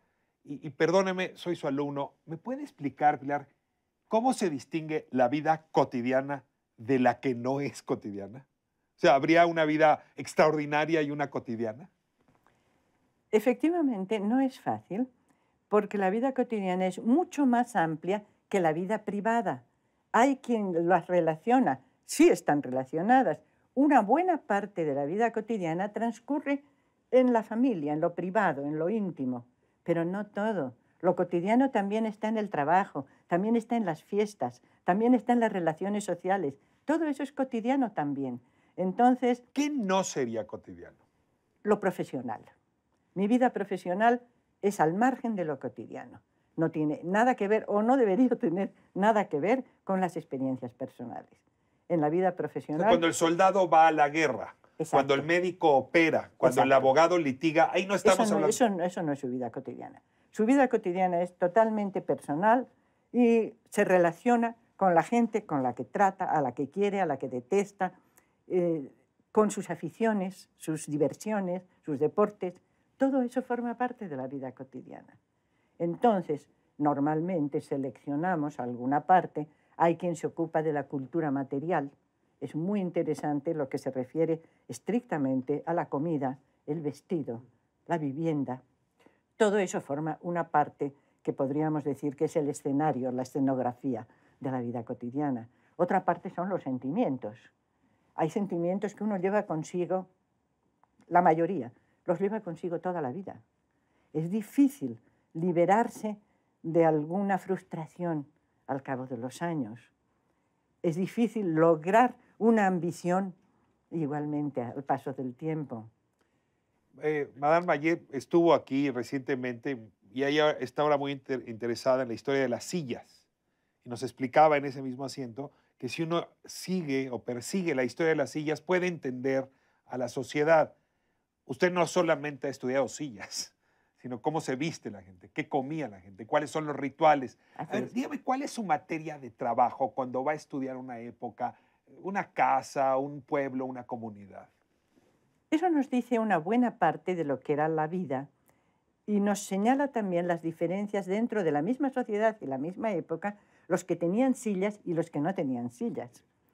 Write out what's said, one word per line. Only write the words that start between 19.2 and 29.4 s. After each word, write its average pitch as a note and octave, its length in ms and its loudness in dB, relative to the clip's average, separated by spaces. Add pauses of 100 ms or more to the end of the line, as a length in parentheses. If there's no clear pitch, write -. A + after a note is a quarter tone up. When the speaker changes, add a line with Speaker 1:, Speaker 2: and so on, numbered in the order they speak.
Speaker 2:
Hay C4 260 4
quien F#3 500 0
las F3 180 4
relaciona, E3+ 760 2 (240)
sí E4 220 6
están D3+ 360 4
relacionadas. D#3+ 800 2 (320)
Una C#4 260 6
buena D4+ 380 2
parte G3+ 440 -2
de C#3+ 120 0
la C#3+ 100 -2
vida G#3+ 260 0
cotidiana G3+ 640 -4
transcurre C#4 680 -4 (480)
en B3 220 6
la A3 100 2
familia, G#3+ 500 0
en D#3 80 -2
lo E3+ 140 0
privado, F3+ 500 0
en D3+ 140 -4
lo E3 100 0
íntimo, D3 560 -4 (380)